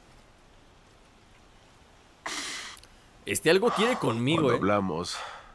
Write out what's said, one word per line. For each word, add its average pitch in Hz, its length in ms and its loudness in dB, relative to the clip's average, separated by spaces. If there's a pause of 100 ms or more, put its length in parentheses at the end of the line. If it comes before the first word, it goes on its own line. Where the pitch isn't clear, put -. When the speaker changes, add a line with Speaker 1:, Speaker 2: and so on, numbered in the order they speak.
(3250)
Speaker 1:
Este - 260 0
algo 196 200 6
quiere 226 260 0
conmigo, 131 460 0
Speaker 2:
Cuando 135 140 4
Speaker 1:
eh. - 20 -4
Speaker 2:
hablamos, 92 580 0 (380)